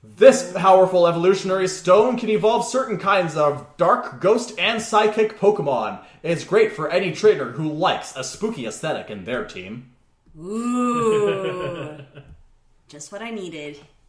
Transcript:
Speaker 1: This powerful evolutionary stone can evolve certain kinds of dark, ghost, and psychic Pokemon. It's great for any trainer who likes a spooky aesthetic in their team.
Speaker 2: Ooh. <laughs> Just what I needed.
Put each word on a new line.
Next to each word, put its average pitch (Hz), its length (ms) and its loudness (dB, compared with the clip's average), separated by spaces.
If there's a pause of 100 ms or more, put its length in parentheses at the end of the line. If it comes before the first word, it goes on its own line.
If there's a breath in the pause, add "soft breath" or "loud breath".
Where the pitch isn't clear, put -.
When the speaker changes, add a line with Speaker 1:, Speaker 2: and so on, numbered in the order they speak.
Speaker 1:
This - 520 4
powerful 185 500 6
evolutionary 185 640 2
stone 214 500 2
can 220 120 -4
evolve 214 360 2
certain 247 320 -4
kinds 180 400 0
of 147 300 0 (100)
dark, 185 420 0
ghost, - 380 2
and 214 240 -2
psychic 214 560 0
Pokemon. 135 600 0 (240 loud breath)
It's 165 200 -2
great 208 300 2
for 151 160 -6
any 180 220 -2
trainer 156 400 2
who 151 200 -4
likes 165 440 -2
a 131 80 -10
spooky 214 420 -8
aesthetic 123 460 -6
in 98 140 -12
their 113 200 -6
team. 101 460 -14 (480)
Speaker 2:
Ooh. 202 1600 -4
<laughs> - 40 -20 (800)
Just 147 240 -20
what 202 100 -14
I 233 100 -12
needed. 156 460 -12 (300)